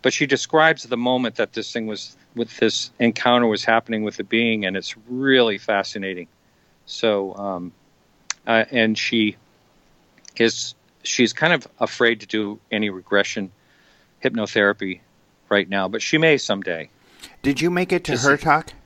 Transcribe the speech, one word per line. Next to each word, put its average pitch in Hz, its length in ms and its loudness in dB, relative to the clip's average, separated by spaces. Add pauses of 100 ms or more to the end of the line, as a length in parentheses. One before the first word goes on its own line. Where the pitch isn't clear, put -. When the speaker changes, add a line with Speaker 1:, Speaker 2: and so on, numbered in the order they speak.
Speaker 1:
But 127 100 2
she 147 140 -2
describes 156 560 2
the 120 140 -4
moment 123 380 0
that - 180 -2
this - 200 -8
thing 110 140 -6
was, - 280 -12 (200)
with 117 220 -6
this - 420 0
encounter 120 480 2
was 107 180 2
happening 113 380 0
with 104 140 -6
the 101 60 -6
being, 110 420 0
and 95 120 -2
it's - 180 -10 (140)
really 127 480 2
fascinating. 95 720 -4 (580)
So, 101 500 -2
um, 95 360 -8 (720)
uh, 113 240 4
and 110 260 2
she 107 420 -2 (1000)
is, - 380 -2 (260)
she's - 320 0
kind 165 200 2
of 139 140 -4 (120)
afraid 117 400 0
to - 80 -20
do 104 320 -4 (120)
any 104 200 -2
regression 98 600 -2 (720)
hypnotherapy 101 760 0 (500)
right 101 180 2
now, 95 200 -2
but 107 160 -4
she 160 160 0
may 160 180 6
someday. 92 520 -4 (520)
Speaker 2:
Did 135 200 0
you 175 100 0
make 180 200 -2
it 175 120 0
to - 80 -4
Speaker 1:
Just 123 160 -2
Speaker 2:
her 143 100 6
talk? 156 360 2 (120)